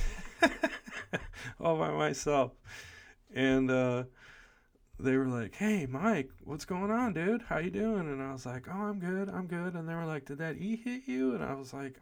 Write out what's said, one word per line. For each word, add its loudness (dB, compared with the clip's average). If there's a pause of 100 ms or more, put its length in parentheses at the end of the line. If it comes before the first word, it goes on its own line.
(400)
<laughs> -2
all 4
by 2
myself. 2 (840)
And, 6
uh, 4 (960)
they 4
were 4
like, -2
"Hey, 2
Mike, 2 (140)
what's -8
going -2
on, 2
dude? 2
How -2
you 0
doing?" 0
And -2
I -6
was -8
like, -6
"Oh, -4
I'm -4
good, -2
I'm -4
good." -4
And -6
they -2
were -2
like, -4
"Did -8
that -4
E -2
hit -6
you?" 2
And -2
I -2
was -10
like, -8